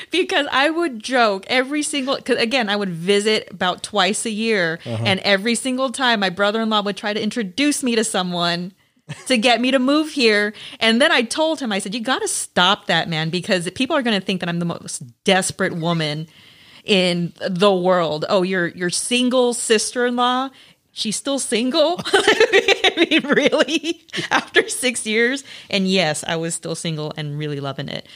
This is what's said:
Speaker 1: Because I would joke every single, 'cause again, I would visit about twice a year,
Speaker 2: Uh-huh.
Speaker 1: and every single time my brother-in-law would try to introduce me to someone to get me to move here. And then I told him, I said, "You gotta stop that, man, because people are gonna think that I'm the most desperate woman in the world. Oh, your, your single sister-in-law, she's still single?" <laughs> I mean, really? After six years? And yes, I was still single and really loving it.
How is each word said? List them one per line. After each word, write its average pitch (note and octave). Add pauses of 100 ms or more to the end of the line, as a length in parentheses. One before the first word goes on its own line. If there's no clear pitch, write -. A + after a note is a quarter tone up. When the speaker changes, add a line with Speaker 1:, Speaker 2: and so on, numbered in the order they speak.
(120)
Speaker 1:
Because F4
I C#4
would D#4
joke A3+
every C4+
single, C#4
'cause -
again, A#3
I G#3
would G3
visit G3+
about F3+
twice G3
a A3+
year, G3+
Speaker 2:
Uh-huh. A#2
Speaker 1:
and F#3+
every G3+
single B3+
time A#3
my F#3+
brother-in-law G#3
would G3+
try G#3
to G#3
introduce B3
me A#3
to G#3+
someone F3 (540)
to B3+
get A3+
me B3+
to C4+
move D4+
here. G#3+ (260)
And A3+
then D#4+
I C4+
told D#4
him, A#3
I F#3+
said, G3
"You B3
gotta D4+
stop -
that, E3
man, D#3+
because F3+
people D#4
are C#4
gonna G#3+
think F#3
that F3
I'm E3+
the F3
most - (220)
desperate F#3
woman D#3+ (580)
in F3+ (140)
the F#3+
world. F3
Oh, F#3
your, F#3
your F3
single B3
sister-in-law, B3 (420)
she's -
still C#4
single?" D4
<laughs> -
I G4
mean, D4
really? D4+ (240)
After -
six B3
years? A#3 (280)
And F#3+
yes, F3
I E3+
was E3
still D#3+
single D3+
and D3
really D3
loving C#3
it. - (100)